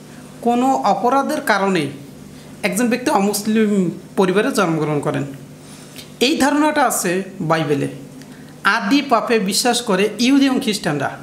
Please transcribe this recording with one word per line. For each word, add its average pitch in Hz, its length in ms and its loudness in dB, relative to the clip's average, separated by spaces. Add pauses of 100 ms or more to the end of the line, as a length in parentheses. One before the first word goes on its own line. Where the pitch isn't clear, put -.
(420)
কোনো 240 260 2 (160)
অপরাধের 262 580 2
কারণে 196 420 2 (800)
একজন 190 240 0
ব্যক্তি 240 240 0
অমুসলিম 208 600 2 (440)
পরিবারে 196 360 2
জন্মগ্রহণ 156 480 0
করেন। 139 240 -2 (960)
এই 254 180 4
ধারণাটা 294 480 2
আছে 202 260 0 (300)
বাইবেলে। 151 460 0 (880)
আদি 220 260 2
পাপে 240 380 2
বিশ্বাস 208 420 0
করে 190 220 0 (160)
ইহুদি 277 280 4
এবং 254 160 2
খ্রিস্টানরা 147 460 -2 (140)